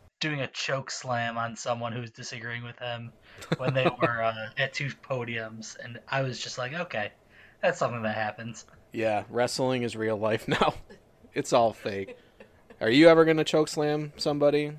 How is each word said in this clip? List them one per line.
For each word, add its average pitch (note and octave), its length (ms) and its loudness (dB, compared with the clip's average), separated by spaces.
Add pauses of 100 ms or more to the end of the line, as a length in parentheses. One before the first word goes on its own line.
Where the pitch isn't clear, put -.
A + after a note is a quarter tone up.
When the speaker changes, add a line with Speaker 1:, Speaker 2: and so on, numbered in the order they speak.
(220)
Speaker 1:
doing D3+ 200 -2
a A#2+ 60 -4
choke - 420 -4
slam A#2 480 -4
on A#2 180 -4
someone A#2 360 -4
who B2 100 -6
was A2+ 100 -10
disagreeing A#2+ 520 -10
with A#2+ 160 -12
him A#2+ 320 -8 (460)
when C3 160 0
they C3 140 4 (140)
were, A#2 220 0
Speaker 2:
<laughs> - 0 -
Speaker 1:
uh, A2 240 -2 (100)
at C3+ 160 -2
two C#3+ 160 -6 (140)
podiums, A2+ 800 -6
and A#2+ 240 -14
I C3+ 140 -2
was B2 200 -4
just - 160 -10
like, B2+ 160 -6
"Okay, C#3+ 380 -6 (500)
that's F3 160 2
something A#2+ 260 -2
that A2 120 -2
happens." A2 500 -6 (280)
Speaker 2:
Yeah, A2 360 0
wrestling B2 540 0
is A2 120 -4
real A2 220 -2
life A2 300 0
<laughs> - 0 -
now. - 280 2 (580)
It's - 200 -4
all A#2 200 6
fake. G2 440 -8 (640)
Are A2 80 2
you D3 200 10
ever E3 160 10
gonna D#3+ 180 4
choke D#3 240 2
slam D3+ 500 -2
somebody D3 600 2